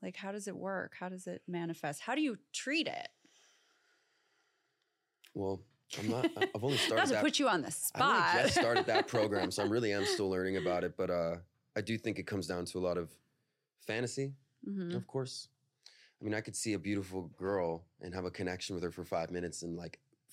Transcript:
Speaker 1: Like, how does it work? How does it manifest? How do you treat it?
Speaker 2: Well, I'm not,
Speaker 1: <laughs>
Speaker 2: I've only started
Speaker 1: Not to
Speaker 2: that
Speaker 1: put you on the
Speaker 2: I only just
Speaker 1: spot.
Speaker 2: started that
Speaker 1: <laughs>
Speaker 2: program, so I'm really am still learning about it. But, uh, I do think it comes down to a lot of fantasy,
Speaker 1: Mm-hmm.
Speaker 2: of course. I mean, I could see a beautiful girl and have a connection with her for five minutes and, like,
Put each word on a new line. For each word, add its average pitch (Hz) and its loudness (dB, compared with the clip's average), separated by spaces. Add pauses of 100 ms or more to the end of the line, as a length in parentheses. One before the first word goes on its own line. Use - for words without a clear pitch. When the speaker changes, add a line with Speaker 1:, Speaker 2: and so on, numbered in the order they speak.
Speaker 1:
Like, 185 -8
how 196 -6
does 208 -8
it 185 -6
work? 185 -6
How 185 -8
does 185 -10
it 175 -8
manifest? 165 -4
How 233 -2
do 311 2
you 247 0 (140)
treat 294 0
it? - -6 (2250)
Speaker 2:
Well, 95 -4 (300)
I'm - -2
not, - 2
Speaker 1:
<laughs> - 0
Speaker 2:
I've - -4
only - 2
started - 2
Speaker 1:
Not 277 4
to 262 4
Speaker 2:
that 208 4
Speaker 1:
put 294 2
you 269 4
on 175 4
the - -6 (240)
Speaker 2:
I - 2
only 233 6
just 175 4
Speaker 1:
spot. - -
Speaker 2:
started - 4
that - 2
Speaker 1:
<laughs> - -
Speaker 2:
program, 101 2
so 104 0
I'm 101 4
really 113 4
am 101 2
still 98 2
learning 95 2
about 90 2
it. 85 -2
But, 90 2
uh, 85 2 (380)
I 107 2
do 113 0
think 98 -2
it 90 -6
comes 95 0
down 87 0
to 92 -4
a - 0
lot 87 2
of 82 -4 (760)
fantasy, 123 -2 (320)
Speaker 1:
Mm-hmm. 185 -4
Speaker 2:
of 185 -4
course. - -6 (720)
I - -8
mean, 107 0
I 110 0
could 104 -10
see 110 0
a 98 0
beautiful 92 -2
girl 90 0 (120)
and 87 -8
have 92 -2
a 92 -2
connection 90 -4
with 87 -2
her 85 -2
for 90 -8
five 85 0
minutes 87 -4
and, 85 -6
like, 85 -10 (320)